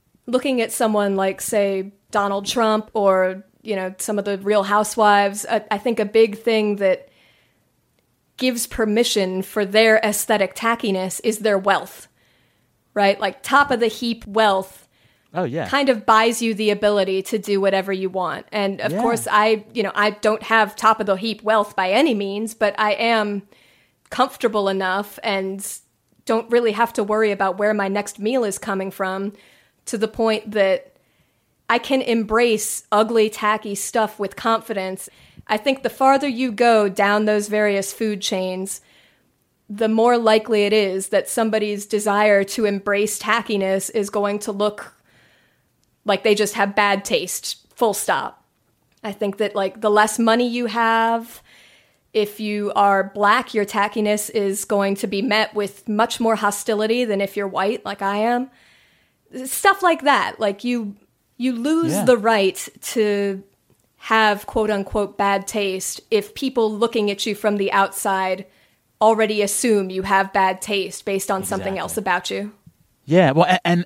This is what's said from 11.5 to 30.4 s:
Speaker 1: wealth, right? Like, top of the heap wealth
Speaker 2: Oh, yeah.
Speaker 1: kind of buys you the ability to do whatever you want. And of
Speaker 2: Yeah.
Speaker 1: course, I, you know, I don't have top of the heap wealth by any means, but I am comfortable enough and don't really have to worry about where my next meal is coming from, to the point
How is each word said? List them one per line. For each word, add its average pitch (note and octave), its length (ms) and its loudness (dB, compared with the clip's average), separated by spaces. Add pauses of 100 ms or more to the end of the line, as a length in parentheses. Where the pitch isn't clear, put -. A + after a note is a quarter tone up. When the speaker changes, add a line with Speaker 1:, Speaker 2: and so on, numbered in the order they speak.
Speaker 1:
wealth, F#3+ 480 -2 (880)
right? G3+ 240 2
Like, F#3+ 240 -6
top C#4+ 260 4
of B3 100 0
the A#3 80 2
heap A#3 380 -6
wealth G3+ 640 0 (460)
Speaker 2:
Oh, F3+ 120 -2
yeah. C3 240 -4
Speaker 1:
kind C#4 180 0
of A#3 180 2
buys A3+ 360 4
you A3+ 120 0
the G#3 180 0
ability G3 520 0
to A3 160 -4
do G3 220 -2
whatever G3 320 0
you F#3+ 160 -4
want. F#3 420 -6
And G3+ 300 -2
of G#3 100 -2
Speaker 2:
Yeah. F#3+ 100 -4
Speaker 1:
course, A#3 300 -2
I, G#3+ 320 4 (100)
you A#3+ 100 -4
know, G3 120 -4
I G#3 140 2
don't G#3+ 340 -2
have G#3+ 320 2
top A3 240 2
of G#3+ 60 -4
the G3 100 0
heap G#3+ 260 -6
wealth G#3+ 340 0
by F#3 160 0
any C4 220 4
means, G3+ 400 -4
but G3+ 240 -2
I G#3+ 160 0
am G#3 500 0 (680)
comfortable G#3+ 580 -2
enough F#3+ 560 -2
and G3 420 -4 (600)
don't A3+ 260 -2
really A#3+ 220 2
have A3+ 200 0
to G#3+ 100 -2
worry G#3+ 280 2
about G3 260 -2
where G#3 160 2
my G3+ 140 -2
next G3+ 320 -4
meal A#3+ 240 0
is G3+ 160 -4
coming F#3+ 320 -6
from, G3 400 -6 (540)
to A#3 120 -6
the G#3+ 120 -2
point A3 420 -2